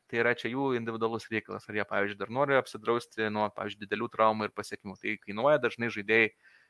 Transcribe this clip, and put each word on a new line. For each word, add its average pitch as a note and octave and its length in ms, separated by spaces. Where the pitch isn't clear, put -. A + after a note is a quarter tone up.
tai A#2 120
yra A#2 160
čia - 160
jų C3+ 240
individualus A2+ 560
reikalas, G#2 380
ar G#2+ 80
jie, G#2 100
pavyzdžiui, G2+ 320
dar G2 100
nori C3+ 300
apsidrausti A2+ 720
nuo, G#2+ 180
pavyzdžiui, G2+ 360
didelių G#2+ 260
traumų A2 380
ir - 20
pasekmių. G#2 480
Tai G#2 180
kainuoja, B2 460
dažnai A#2 240
žaidėjai A2 460